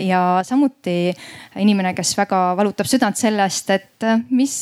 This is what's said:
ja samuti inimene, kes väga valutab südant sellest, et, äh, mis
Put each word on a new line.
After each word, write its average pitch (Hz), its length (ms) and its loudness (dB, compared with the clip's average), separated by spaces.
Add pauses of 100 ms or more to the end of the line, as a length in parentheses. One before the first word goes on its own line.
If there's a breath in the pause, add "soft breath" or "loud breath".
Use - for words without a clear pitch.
ja 185 160 2 (240)
samuti 185 680 0 (460 loud breath)
inimene, 196 360 2
kes - 240 -4
väga 185 380 2
valutab 202 300 0
südant 233 320 0
sellest, 208 520 0
et, 190 220 -2 (120)
äh, 226 160 2 (100)
mis 262 320 0